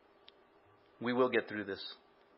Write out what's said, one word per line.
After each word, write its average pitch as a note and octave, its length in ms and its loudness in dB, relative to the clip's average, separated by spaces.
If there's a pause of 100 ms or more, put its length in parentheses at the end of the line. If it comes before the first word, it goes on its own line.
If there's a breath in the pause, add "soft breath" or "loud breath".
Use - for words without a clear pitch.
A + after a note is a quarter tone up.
(1000)
We A#2 120 0
will B2+ 160 4
get A2 200 2
through G#2 160 -4
this G2 180 -6 (560)